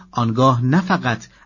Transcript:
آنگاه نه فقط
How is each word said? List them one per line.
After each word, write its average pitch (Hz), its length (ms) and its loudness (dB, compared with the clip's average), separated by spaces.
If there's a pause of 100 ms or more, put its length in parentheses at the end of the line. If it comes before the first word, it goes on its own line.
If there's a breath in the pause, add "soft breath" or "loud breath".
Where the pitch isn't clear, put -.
(120)
آنگاه 120 540 0
نه 151 160 2
فقط 139 460 -4 (180 soft breath)